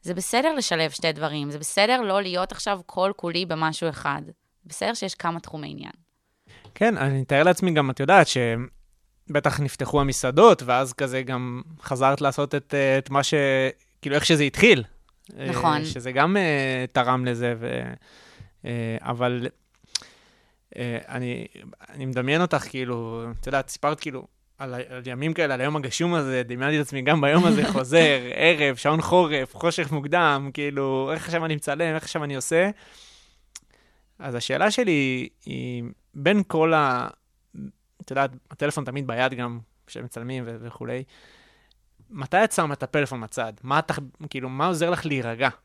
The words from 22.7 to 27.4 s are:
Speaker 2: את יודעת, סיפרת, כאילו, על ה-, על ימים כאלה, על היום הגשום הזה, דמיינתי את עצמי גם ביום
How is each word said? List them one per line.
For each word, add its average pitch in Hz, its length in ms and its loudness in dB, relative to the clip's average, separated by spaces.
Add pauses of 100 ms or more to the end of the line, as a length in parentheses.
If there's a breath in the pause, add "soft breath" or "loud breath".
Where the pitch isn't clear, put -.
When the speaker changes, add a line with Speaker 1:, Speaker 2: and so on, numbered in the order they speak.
Speaker 2:
את - 60 -10
יודעת, 135 220 -2
סיפרת, 147 320 -4
כאילו, 131 260 -12 (320)
על 131 160 -10
ה-, 123 40 -8 (100)
על 127 180 -14
ימים 135 280 -4
כאלה, 151 200 0
על 123 60 -4
היום 147 160 0
הגשום 156 380 -2
הזה, 135 320 0
דמיינתי 135 340 0
את 143 60 -2
עצמי 135 160 -6
גם 147 180 4
ביום 151 240 6